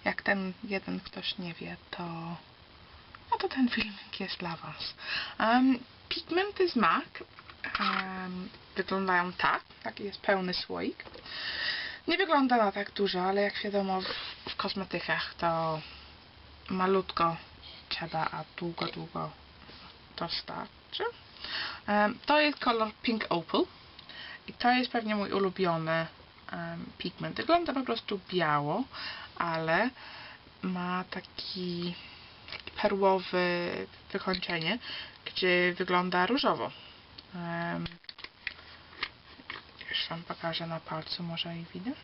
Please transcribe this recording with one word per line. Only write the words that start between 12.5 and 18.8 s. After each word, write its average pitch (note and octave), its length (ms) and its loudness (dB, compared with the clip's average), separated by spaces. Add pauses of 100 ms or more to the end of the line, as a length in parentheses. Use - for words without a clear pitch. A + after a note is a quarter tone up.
na G#3+ 160 6
tak G3+ 180 -4
dużo, F#3 320 2
ale G3 200 4
jak G3+ 200 0
wiadomo, G3 380 0
w, F#3 60 -6 (440)
w - 60 -6
kosmetykach F3 760 -2
to E3 460 0 (920)
malutko F#3 680 2 (520)
trzeba, D#3+ 360 -2
a D#3+ 200 -4 (120)
długo, E3+ 300 -4